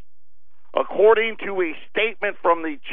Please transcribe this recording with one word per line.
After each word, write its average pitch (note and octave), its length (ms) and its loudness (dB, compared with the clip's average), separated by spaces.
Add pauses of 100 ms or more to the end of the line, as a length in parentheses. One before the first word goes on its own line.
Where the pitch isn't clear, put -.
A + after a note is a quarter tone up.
(760)
according A3 640 4
to G3 240 -2
a D#3+ 120 -2 (140)
statement G3+ 540 -2
from E3+ 180 4
the D#3 160 -4 (160)